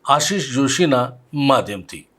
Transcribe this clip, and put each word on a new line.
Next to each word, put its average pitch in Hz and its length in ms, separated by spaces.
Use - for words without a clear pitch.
આશીષ 147 480
જોશીના 135 600
માધ્યમથી. 104 720